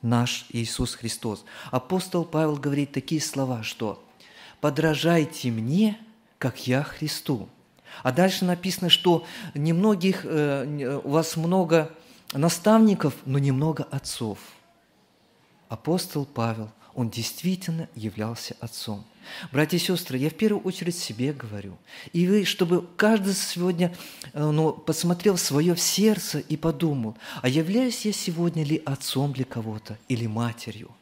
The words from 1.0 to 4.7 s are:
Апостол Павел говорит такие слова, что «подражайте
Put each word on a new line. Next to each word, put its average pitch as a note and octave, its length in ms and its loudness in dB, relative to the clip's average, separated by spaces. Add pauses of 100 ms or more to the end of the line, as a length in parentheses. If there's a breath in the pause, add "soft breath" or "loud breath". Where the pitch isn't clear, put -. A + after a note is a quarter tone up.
Апостол F3 540 -2
Павел D#3 320 0
говорит C#3+ 340 -2
такие D3 300 -2
слова, C3 420 -4
что - 420 -6 (560 loud breath)
«подражайте D3+ 920 2